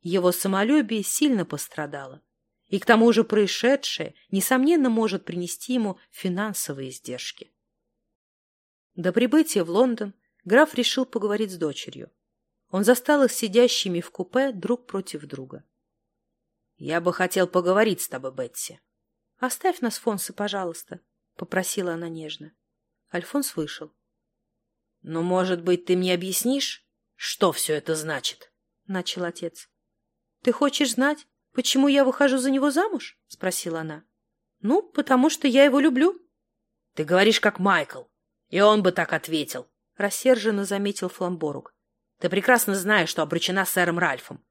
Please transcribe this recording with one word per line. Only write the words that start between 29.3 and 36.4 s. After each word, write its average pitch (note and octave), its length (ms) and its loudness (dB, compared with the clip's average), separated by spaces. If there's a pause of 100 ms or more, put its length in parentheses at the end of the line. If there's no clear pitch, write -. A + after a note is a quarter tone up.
«Ты - 100 2
хочешь C#4 400 0
знать, C#4+ 340 0 (260)
почему C4+ 360 2
я C#4 160 6
выхожу C4 340 2
за C4 120 0
него C4+ 220 2
замуж?» F4+ 460 -2 (100)
спросила F3 520 -6
она. D#3 240 -10 (560)
«Ну, C#4+ 220 2
потому C4+ 480 2
что - 160 -4
я C4+ 180 6
его C#4 140 4
люблю». D4 420 2 (760)